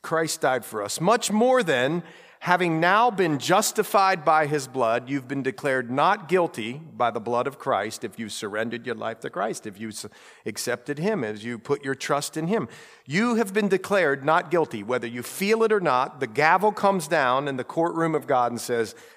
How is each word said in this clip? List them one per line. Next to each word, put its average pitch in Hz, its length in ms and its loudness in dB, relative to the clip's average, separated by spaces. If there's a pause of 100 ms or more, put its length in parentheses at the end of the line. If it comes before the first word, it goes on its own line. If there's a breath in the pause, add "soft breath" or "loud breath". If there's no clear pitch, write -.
Christ 160 400 -2
died 131 240 0
for 107 160 -6
us. 101 180 -6
"Much 208 320 2
more 247 300 4
then, 151 400 2 (400 loud breath)
having 175 380 2
now 208 320 4
been 175 280 0
justified 190 840 2
by 156 240 4
his 143 180 -2
blood," 123 440 0
you've 135 180 -4
been 139 160 -4
declared 131 480 -2
not 160 380 0
guilty 143 460 0
by 120 360 -2
the 117 80 -4
blood 120 260 -2
of 135 140 -6
Christ 110 460 -2
if 101 120 -10
you 110 120 -8
surrendered 113 560 -6
your 117 100 -6
life 110 260 -8
to 139 80 -10
Christ, 190 360 -6
if 104 120 -12
you 110 120 -10
s-, - 160 -14 (400 loud breath)
accepted 123 520 -6
him, 175 280 -2
as 107 180 -8
you 120 160 -8
put 139 240 -4
your 135 120 -4
trust 143 420 -4
in 160 100 -4
him. 214 220 -2 (360 loud breath)
You 220 300 0
have 208 180 0
been 208 140 2
declared 180 560 2
not 165 260 2
guilty. 147 320 0
Whether 117 260 -2
you 120 160 -8
feel 220 400 0
it 220 100 2
or 208 80 2
not, 139 400 2
the 131 60 -2
gavel 165 440 4
comes 196 380 0
down 143 400 2
in 135 80 -4
the 127 80 -4
courtroom 165 500 0
of 131 120 -4
God 123 240 2
and 117 100 -6
says, 117 340 -2 (220 loud breath)